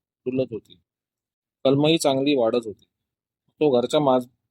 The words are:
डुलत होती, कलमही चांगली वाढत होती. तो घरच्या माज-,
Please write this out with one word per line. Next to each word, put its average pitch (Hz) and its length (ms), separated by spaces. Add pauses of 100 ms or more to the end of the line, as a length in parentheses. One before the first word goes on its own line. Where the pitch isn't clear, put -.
(260)
डुलत 127 260
होती, - 240 (880)
कलमही 147 340
चांगली 139 380
वाढत 117 300
होती. 101 200 (640)
तो 135 320
घरच्या 151 180
माज-, 131 300 (220)